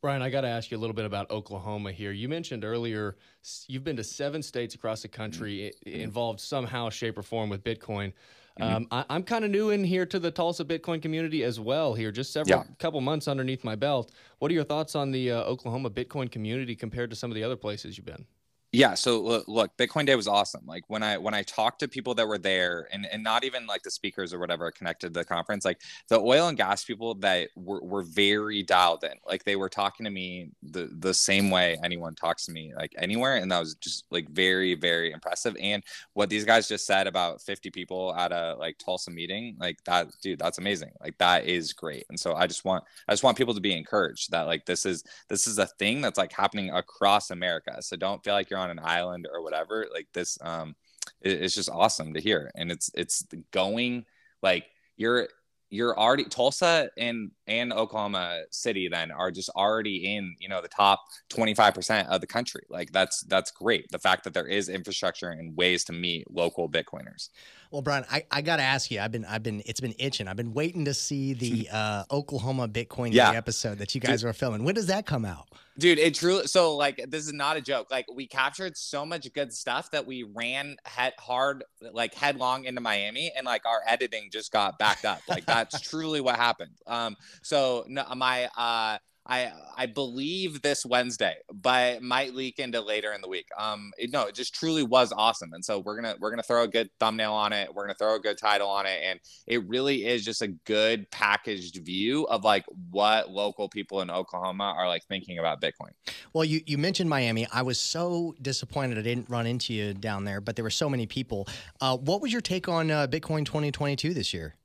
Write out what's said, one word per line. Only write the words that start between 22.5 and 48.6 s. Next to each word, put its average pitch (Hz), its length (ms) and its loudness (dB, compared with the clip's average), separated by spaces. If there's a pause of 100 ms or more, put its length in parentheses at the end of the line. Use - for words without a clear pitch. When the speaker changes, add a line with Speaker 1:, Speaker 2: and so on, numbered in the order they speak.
Speaker 2:
and, 101 140 -8
and 107 160 -8
not 113 220 2
even, 123 240 -6
like, 98 160 -6
the 95 80 -10
speakers 92 420 -6
or 87 60 -6
whatever 85 320 -2
connected 85 420 -8
to 85 60 -2
the 85 40 -2
conference, 92 400 -4
like, 92 160 0 (280)
the 113 100 8
oil 131 300 6
and 151 80 -2
gas 101 260 2
people 113 380 -4
that 92 340 2
were, 92 300 -6
were 95 180 -4
very 101 640 2
dialed 87 400 6
in. 73 80 -4 (120)
Like, 95 200 -4
they 101 100 2
were 95 140 0
talking 98 340 -2
to 110 80 -6
me 90 400 -8 (100)
the, 80 380 -8
the 92 160 2
same 98 360 4
way 87 340 6
anyone 85 320 -4
talks - 300 -2
to 87 60 -12
me, 80 220 -14
like, 78 240 -8
anywhere, 117 380 2
and 92 160 0
that 87 80 4
was 78 160 -6
just, - 340 -8
like, 82 180 -2
very, 92 460 4
very 85 380 0
impressive. 87 480 -4
And 101 240 -2 (300)
what 101 140 2
these 107 160 0
guys 113 220 8
just 107 180 -2
said 98 220 4
about 87 360 -2
fifty 98 280 -8
people 92 460 -6
at 87 160 0
a, 85 260 -2
like, 80 200 -6
Tulsa 92 340 -6
meeting, 92 480 -8
like, 87 240 -6
that, 87 240 2 (120)
dude, 87 200 -4
that's 82 180 -2
amazing. 92 320 -2 (100)
Like, 78 180 -12
that 90 280 6
is 85 260 0
great. 76 360 -10
And 85 100 -10
so 87 160 0
I 87 140 4
just - 160 -6
want, 95 180 0 (240)
I - 60 2
just 104 100 2
want 123 160 6
people 120 160 2
to 101 60 -4
be 92 160 0
encouraged 80 560 -2
that, 82 160 0
like, 82 180 -2
this 87 180 0
is, 90 200 -2 (240)
this - 180 0
is 107 140 0
a 95 60 4 (120)
thing 110 220 2
that's, 117 180 0
like, 92 140 0
happening 98 380 0
across 98 600 2
America. 87 500 -4
So - 160 -8
don't 95 280 -4
feel 101 100 0
like 98 160 0
you're 95 140 -2